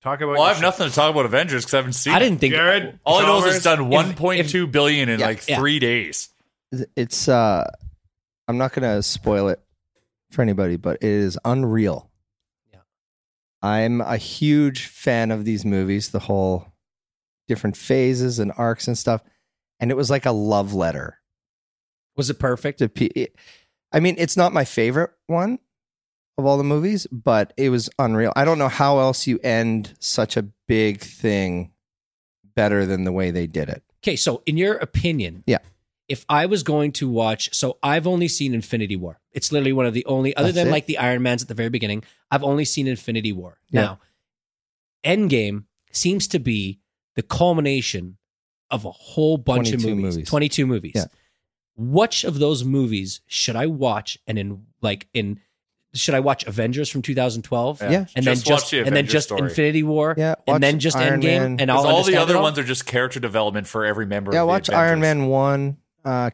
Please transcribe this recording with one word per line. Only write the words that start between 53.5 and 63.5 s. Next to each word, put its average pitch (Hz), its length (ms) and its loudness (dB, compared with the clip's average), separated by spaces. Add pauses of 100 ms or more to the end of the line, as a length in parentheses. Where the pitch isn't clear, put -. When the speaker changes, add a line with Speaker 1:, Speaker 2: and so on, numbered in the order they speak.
Speaker 3:
I 127 100 0
watch? 131 500 -2 (100)
And 107 120 -4
in, 101 280 -8 (140)
like, 101 320 -4
in, 101 280 -4 (520)
should 139 220 0
I 135 60 4
watch 135 260 0
Avengers 120 420 -2
from 135 140 -6
two 139 120 -4
thousand 123 280 -2
twelve? 127 400 -4
Speaker 4:
Yeah. 180 240 0 (100)
Speaker 3:
And 131 80 0
Speaker 2:
Just 123 200 2
Speaker 3:
then 151 100 2
Speaker 2:
watch 143 80 4
Speaker 3:
just, - 80 -6
Speaker 2:
the 147 80 0
Speaker 3:
and 113 80 0
then 139 80 0
Speaker 2:
Avengers 139 180 0
Speaker 3:
just 151 160 0
Speaker 2:
story. 123 140 -2
Speaker 3:
Infinity 151 400 0
War? 151 340 0
Speaker 4:
Yeah, 156 180 0 (120)
Speaker 3:
And 139 160 4
then 143 140 4
Speaker 4:
watch 143 60 -2
Speaker 3:
just 151 140 0
Speaker 4:
Iron 135 240 2
Speaker 3:
Endgame? 135 40 0 (160)
Speaker 4:
Man. 127 200 0
Speaker 3:
And 131 100 2
Speaker 2:
'Cause - 0 -
Speaker 3:
I'll 127 80 4
Speaker 2:
all 139 60 4
the 156 140 6
Speaker 3:
understand 185 240 4
Speaker 2:
other 170 120 2
Speaker 3:
it - 40 4
all? 190 40 2
Speaker 2:
ones 151 160 0
are 139 60 -2
just 127 220 -4
character 127 340 -2
development 104 460 -2